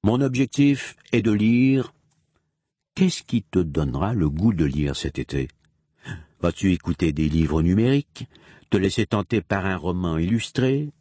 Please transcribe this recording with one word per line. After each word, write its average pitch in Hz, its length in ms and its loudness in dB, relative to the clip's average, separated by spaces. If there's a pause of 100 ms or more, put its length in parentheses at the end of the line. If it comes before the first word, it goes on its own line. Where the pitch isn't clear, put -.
Mon 117 180 2
objectif 135 760 0 (160)
est 117 100 2
de 110 100 2
lire. 123 600 2 (1000)
Qu'est-ce - 280 0
qui 117 200 -2
te - 160 -2
donnera 78 560 -2
le 85 140 2
goût 87 240 2
de 82 120 2
lire 71 320 -2
cet - 220 -8
été ? 67 300 -4 (920)
Vas-tu 90 320 0
écouter 85 400 -2
des 78 160 0
livres 80 340 0
numériques, 113 640 0 (440)
te 113 60 2
laisser 95 300 0
tenter - 340 0
par 98 240 -4
un 95 120 -2
roman 87 420 -2
illustré 127 720 -2 (100)